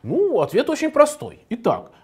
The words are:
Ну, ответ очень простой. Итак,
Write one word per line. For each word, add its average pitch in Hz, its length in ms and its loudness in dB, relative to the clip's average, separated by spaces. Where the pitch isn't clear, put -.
Ну, 277 400 0
ответ 175 260 0
очень 311 220 -2
простой. 285 600 0
Итак, 180 420 -2